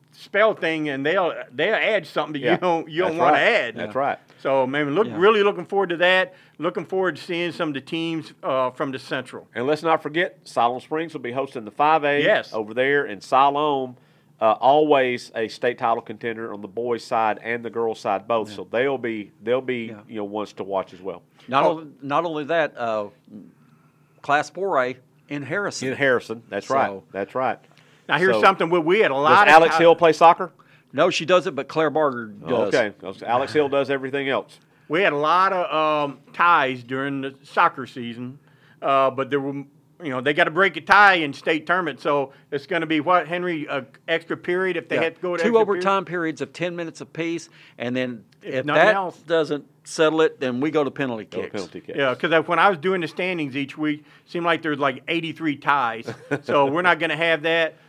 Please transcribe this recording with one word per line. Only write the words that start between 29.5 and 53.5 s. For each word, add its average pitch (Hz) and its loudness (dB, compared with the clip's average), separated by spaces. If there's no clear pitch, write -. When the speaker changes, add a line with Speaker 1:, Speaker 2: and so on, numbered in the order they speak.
Speaker 1:
of 165 12
Speaker 2:
Alex 160 4
Speaker 1:
ti- 160 4
Speaker 2:
Hill 165 10
play 165 6
soccer? 170 6
Speaker 3:
No, 160 2
she - -4
doesn't, 180 2
but 139 -6
Claire 156 0
Barger 135 -2
does. 101 -2
Speaker 2:
Okay. 110 2
Alex 127 0
Hill 147 2
does 135 0
everything 135 -4
else. 117 -4
Speaker 1:
We 160 0
had 175 2
a 147 -4
lot 175 2
of, 175 -2
um, 127 -16
ties 147 2
during 135 -6
the 135 -10
soccer 165 0
season, 123 -12
uh, 135 2
but 123 -6
there 143 0
were, 139 -4
you 170 -6
know, 131 -4
they 139 0
got 170 4
to 165 0
break 175 0
a 165 -8
tie 196 6
in 156 -2
state 160 -4
tournament, 170 -2
so 143 -2
it's 143 -6
gonna 165 -4
be 156 0
what, 160 2
Henry, 175 -6
a 139 -6
extra 165 -4
period 180 -4
if 165 -8
they 151 -2
Speaker 3:
Yeah. 135 0
Speaker 1:
had 165 -2
to - -20
go 180 -4
to 170 -2
Speaker 3:
Two 202 2
Speaker 1:
extra 226 6
Speaker 3:
overtime 196 0
Speaker 1:
period? - -12
Speaker 3:
periods 160 -6
of 131 -8
ten 175 -6
minutes 165 -10
apiece, 165 -8
and 123 -6
then 123 -4
Speaker 1:
If 147 -8
Speaker 3:
if 131 -2
Speaker 1:
nothing 151 4
Speaker 3:
that 214 4
Speaker 1:
else. 185 -6
Speaker 3:
doesn't 147 -2
settle 160 2
it, 156 0
then 127 -2
we 147 -2
go 151 2
to 135 -2
penalty 120 -6
Speaker 2:
Go - -14
to 95 -6
Speaker 3:
kicks. - -12
Speaker 2:
penalty 92 -10
kicks. - -12
Speaker 1:
Yeah, 135 0
'cause 160 -2
I, 165 6
when 165 0
I 180 6
was 185 2
doing 185 -2
the 156 -6
standings 160 -6